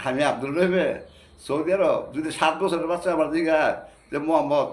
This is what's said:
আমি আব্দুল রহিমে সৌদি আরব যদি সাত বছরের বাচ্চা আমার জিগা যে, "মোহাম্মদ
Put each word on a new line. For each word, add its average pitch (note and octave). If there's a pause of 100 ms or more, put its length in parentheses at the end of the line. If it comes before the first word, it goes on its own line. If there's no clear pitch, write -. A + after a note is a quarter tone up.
আমি C3
আব্দুল C3+
রহিমে F3+ (400)
সৌদি D#3
আরব -
যদি D#3
সাত D#3+
বছরের E3+
বাচ্চা F3
আমার D#3
জিগা D#3 (240)
যে, C#3
"মোহাম্মদ D3